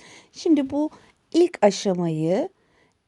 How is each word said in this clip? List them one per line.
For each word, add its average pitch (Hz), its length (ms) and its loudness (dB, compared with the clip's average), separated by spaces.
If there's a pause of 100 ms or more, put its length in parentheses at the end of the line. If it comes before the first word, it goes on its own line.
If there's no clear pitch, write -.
(320)
Şimdi 285 380 0
bu 294 200 -4 (440)
ilk 339 300 0
aşamayı 180 840 0 (580)